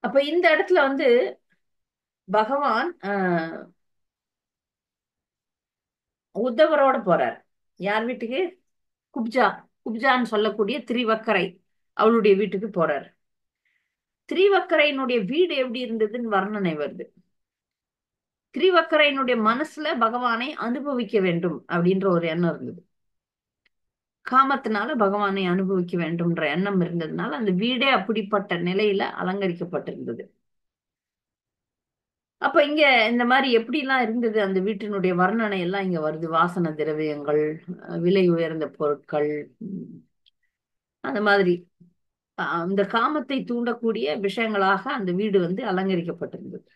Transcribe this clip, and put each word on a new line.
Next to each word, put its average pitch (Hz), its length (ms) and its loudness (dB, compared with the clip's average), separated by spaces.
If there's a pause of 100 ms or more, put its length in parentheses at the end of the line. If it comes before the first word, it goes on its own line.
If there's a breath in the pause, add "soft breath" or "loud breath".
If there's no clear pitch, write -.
அப்ப 262 220 2
இந்த 339 320 0
இடத்துல 349 260 2
வந்து 277 600 2 (880)
பகவான், 226 760 0
ஆ, 202 80 -4 (3250)
உத்தவரோட 269 640 4
போறார். 147 420 0 (320)
யார் 208 280 -2
வீட்டுக்கு? 240 360 -6 (760)
குப்ஜா, 233 320 0 (380)
குப்ஜான்னு 247 380 0
சொல்லக்கூடிய 214 560 0
திரிவக்கரை, 220 800 -2 (320)
அவளுடைய 214 440 4
வீட்டுக்கு 202 320 -2
போறார். 160 380 -2 (1200)
திரிவக்கரையினுடைய 302 960 2
வீடு 302 320 0
எப்படி 254 280 -2
இருந்ததுன்னு 220 520 -4
வர்ணனை 196 400 -2
வருது. 147 280 -6 (1500)
திரிவக்கரையினுடைய 294 840 2
மனசுல 294 580 -2
பகவானை 233 540 0
அனுபவிக்க 247 680 -2
வேண்டும் 170 480 0
அப்படின்ற 185 380 2
ஒரு 170 200 2
எண்ணம் 165 280 0
இருந்தது. 131 280 -12 (1400)
காமத்தினால 262 680 0
பகவானை 196 500 0
அனுபவிக்க 185 500 0
வேண்டும்ன்ற 170 500 -2
எண்ணம் 185 340 0
இருந்ததுனால 170 500 -4
அந்த 240 200 -2
வீடே 233 380 0
அப்படிப்பட்ட 202 680 -2
நிலையில 196 460 0 (100)
அலங்கரிக்கப்பட்டிருந்தது. 170 1120 -6 (2250)
அப்ப 294 220 4
இங்க 285 440 4
இந்த 240 160 2
மாதிரி 262 320 4
எப்படிலாம் 262 460 0
இருந்தது, 220 400 0
அந்த 190 180 0
வீட்டினுடைய 196 540 -2
வர்ணனை 196 440 0
எல்லாம் 185 240 -4
இங்க 160 300 -2
வருது. 160 140 -8
வாசன 165 440 0
திரவியங்கள், 151 720 -2 (380)
அஹ், 170 200 -8
விலை 180 300 4
உயர்ந்த 160 380 -2
பொருட்கள், 147 920 -4
உம், - 500 -12 (960)
அந்த 208 160 -4
மாதிரி, 202 340 4 (840)
அஹ், 156 220 -4
அந்த 196 220 0
காமத்தை 269 640 -2
தூண்டக்கூடிய 233 600 -2 (140)
விஷயங்களாக 196 720 0
அந்த 196 200 -2
வீடு 196 280 2
வந்து 185 240 -2
அலங்கரிக்கப்பட்டிருந்தது. 185 1120 -4